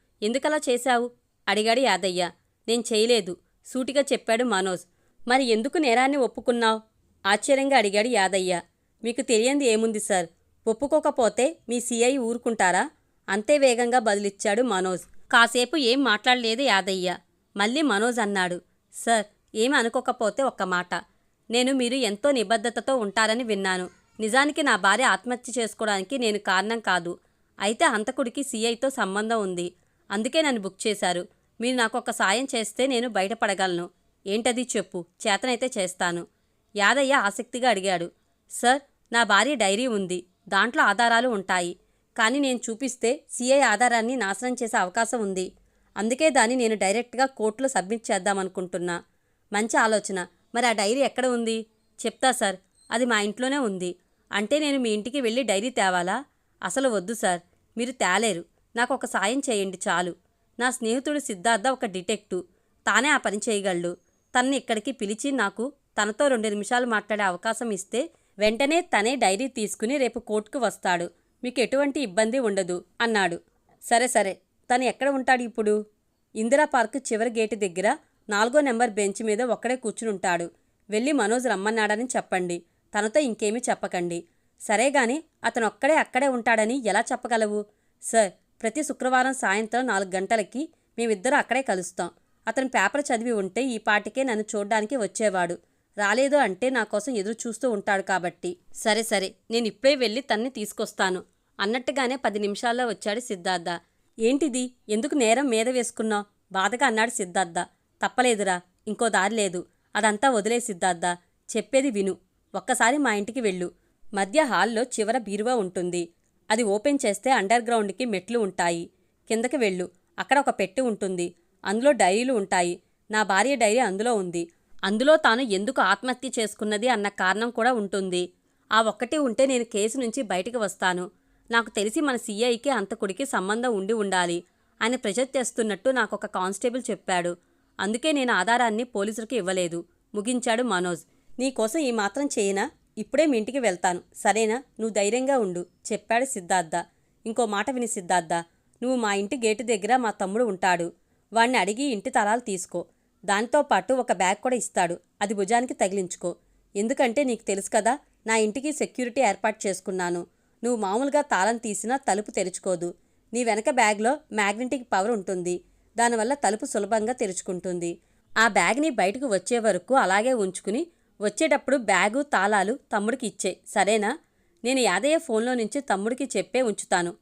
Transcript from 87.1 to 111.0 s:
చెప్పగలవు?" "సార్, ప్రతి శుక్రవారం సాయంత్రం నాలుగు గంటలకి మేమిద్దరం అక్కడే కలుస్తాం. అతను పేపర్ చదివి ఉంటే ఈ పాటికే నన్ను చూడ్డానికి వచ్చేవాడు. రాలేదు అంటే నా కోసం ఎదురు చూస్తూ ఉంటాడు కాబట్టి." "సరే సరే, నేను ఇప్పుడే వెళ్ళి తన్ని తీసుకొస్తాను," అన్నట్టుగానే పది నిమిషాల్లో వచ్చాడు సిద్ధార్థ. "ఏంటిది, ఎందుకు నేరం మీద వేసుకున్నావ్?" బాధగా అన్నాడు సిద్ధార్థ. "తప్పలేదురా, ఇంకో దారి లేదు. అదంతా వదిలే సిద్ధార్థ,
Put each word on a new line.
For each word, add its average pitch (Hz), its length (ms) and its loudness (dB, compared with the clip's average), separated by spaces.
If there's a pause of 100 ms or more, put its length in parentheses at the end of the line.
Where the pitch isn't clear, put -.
చెప్పగలవు?" 214 520 -2 (380)
"సార్, 208 300 2 (300)
ప్రతి 226 200 -2
శుక్రవారం 254 520 0
సాయంత్రం 226 520 0
నాలుగు 196 300 0
గంటలకి 220 520 -2 (300)
మేమిద్దరం 233 400 2
అక్కడే 247 240 0
కలుస్తాం. 185 480 -4 (380)
అతను 262 200 0
పేపర్ 240 340 2
చదివి 240 300 -2
ఉంటే 202 300 -2
ఈ 247 160 -2
పాటికే 214 440 0
నన్ను 220 220 -2 (100)
చూడ్డానికి 214 420 -2
వచ్చేవాడు. 190 640 -2 (400)
రాలేదు 247 380 2
అంటే 247 340 2
నా 240 140 0
కోసం 208 320 -4
ఎదురు 208 200 -4 (120)
చూస్తూ 240 220 -4
ఉంటాడు 196 320 -2
కాబట్టి." 180 540 -4 (180)
"సరే 220 280 0
సరే, 196 320 -2 (160)
నేను 233 160 0
ఇప్పుడే 262 280 2
వెళ్ళి 247 260 -2
తన్ని 233 300 -2
తీసుకొస్తాను," 202 720 -4 (380)
అన్నట్టుగానే 254 560 0
పది 214 220 -2
నిమిషాల్లో 233 500 -2
వచ్చాడు 214 320 -4
సిద్ధార్థ. 180 600 -4 (380)
"ఏంటిది, 254 520 0 (180)
ఎందుకు 226 260 -2
నేరం 262 340 4
మీద 226 200 2
వేసుకున్నావ్?" 220 560 -2 (280)
బాధగా 208 340 0
అన్నాడు 226 240 2
సిద్ధార్థ. 180 480 -4 (460)
"తప్పలేదురా, 202 560 2 (280)
ఇంకో 220 200 0
దారి 202 260 2
లేదు. 185 320 -2 (300)
అదంతా 214 340 2
వదిలే 226 300 2
సిద్ధార్థ, 180 560 -2 (400)